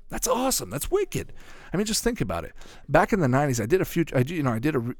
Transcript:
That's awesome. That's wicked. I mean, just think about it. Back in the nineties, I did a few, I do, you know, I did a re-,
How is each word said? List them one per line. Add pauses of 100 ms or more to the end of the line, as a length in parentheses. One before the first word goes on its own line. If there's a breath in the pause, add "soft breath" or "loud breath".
That's
awesome.
That's
wicked. (440 loud breath)
I
mean,
just
think
about
it. (340 loud breath)
Back
in
the
nineties,
I
did
a
few,
I
do,
you
know,
I
did
a
re-,